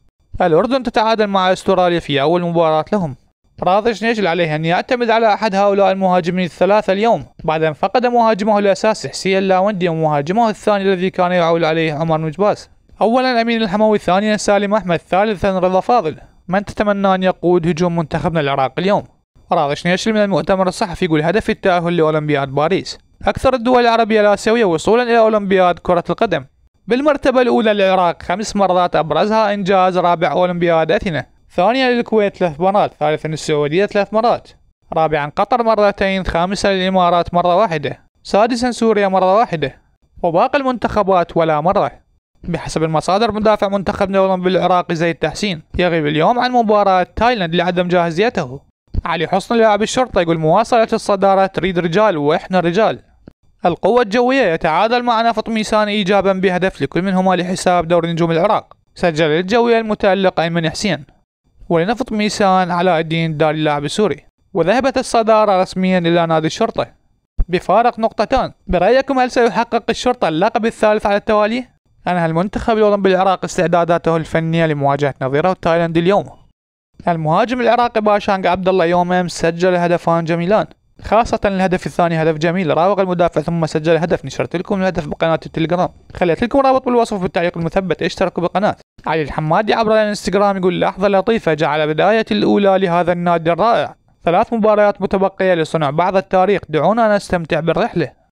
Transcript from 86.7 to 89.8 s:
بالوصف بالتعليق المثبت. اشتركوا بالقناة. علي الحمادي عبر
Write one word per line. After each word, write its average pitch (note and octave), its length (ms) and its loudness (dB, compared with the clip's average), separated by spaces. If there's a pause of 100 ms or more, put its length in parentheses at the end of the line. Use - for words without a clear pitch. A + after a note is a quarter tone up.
بالوصف A3+ 380 0
بالتعليق F3 360 -4
المثبت. E3 440 -4
اشتركوا F3 400 -4
بالقناة. F#3 340 -2 (300)
علي D#3 160 -2
الحمادي D#3 520 -2
عبر A3 180 0